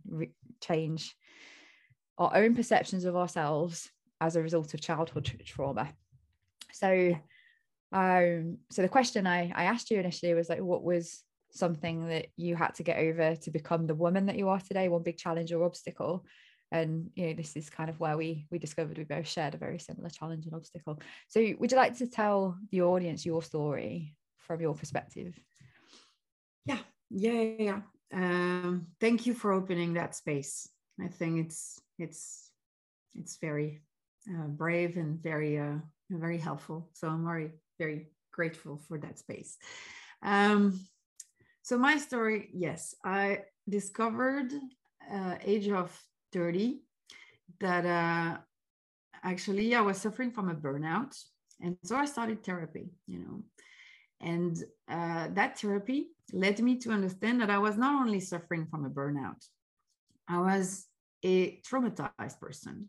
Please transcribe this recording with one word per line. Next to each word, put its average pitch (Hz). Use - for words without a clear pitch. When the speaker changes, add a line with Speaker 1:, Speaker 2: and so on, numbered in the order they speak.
Speaker 1:
re-, 160
change 160
our -
own 220
perceptions 214
of 180
ourselves 165
as 165
a 160
result 160
of 151
childhood 156
tra-, -
trauma. 135
So, 185
um, 180
so -
the 185
question 240
I, 175
I 175
asked 226
you 220
initially 175
was, 170
like, 165
what 180
was 170
something 165
that 160
you 170
had 165
to 156
get 165
over 160
to 160
become 160
the 160
woman 175
that 202
you 196
are 190
today, 190
one 170
big 170
challenge 170
or 170
obstacle? 175
And, 160
you 180
know, 160
this 160
is 151
kind 160
of 160
where 156
we, 160
we 175
discovered 156
we 160
both 151
shared 156
a -
very 165
similar 170
challenge 160
and 160
obstacle. 156
So 226
would 240
you 254
like 247
to 247
tell 196
the 185
audience 175
your 165
story 151
from 165
your 151
perspective? -
Speaker 2:
Yeah, 269
yeah, 220
yeah, 226
yeah. 208
Um, 180
thank 226
you 240
for 214
opening 180
that 170
space. -
I 185
think 165
it's, -
it's, -
it's -
very, 151
uh, 165
brave 170
and 165
very, 151
uh, 147
very 170
helpful. 160
So -
I'm 160
very, 160
very 156
grateful 160
for 165
that 160
space. -
Um, 202
so 247
my 285
story, 220
yes, 170
I 196
discovered, 233
uh, 190
age 202
of 185
thirty 180
that, 180
uh, 170
actually 202
I 233
was 196
suffering 226
from 202
a 165
burnout. 156
And 175
so 208
I 285
started 226
therapy, 175
you 180
know, -
and, 170
uh, 170
that 208
therapy 208
led 196
me 247
to 233
understand 208
that 208
I 202
was 208
not 269
only 214
suffering 170
from 156
a 131
burnout, 139
I 175
was 190
a 185
traumatized 185
person. -